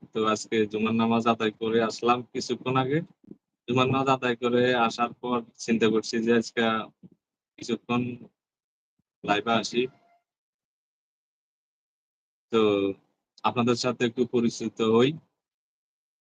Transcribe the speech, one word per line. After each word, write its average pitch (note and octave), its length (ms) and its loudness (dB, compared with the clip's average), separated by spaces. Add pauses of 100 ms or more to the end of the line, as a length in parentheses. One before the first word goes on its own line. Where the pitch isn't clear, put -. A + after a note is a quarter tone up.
(120)
তো A2 140 0
আজকে A2 400 0
জুমার G#2+ 280 -2
নামাজ A2+ 320 2
আদায় A2+ 240 2
করে A2+ 320 -2
আসলাম A#2 400 0
কিছুক্ষণ B2+ 540 -6
আগে। C3 220 0 (720)
জুমার B2+ 180 2
নামাজ C3 220 0
আদায় B2+ 280 0
করে B2 380 2
আসার A#2 380 0
পর B2 260 -4 (180)
চিন্তা A2+ 320 0
করছি A2 360 -2
যে A#2 160 2
আজকে - 220 -4 (920)
কিছুক্ষণ A#2+ 460 -4 (1200)
লাইভে G#2 280 0
আসি, A2+ 300 0 (2750)
তো A2+ 80 4 (840)
আপনাদের A#2 320 2
সাথে A#2+ 300 -2
একটু A#2+ 220 -2
পরিচিত A#2 540 -2
হই। A#2 300 4 (1120)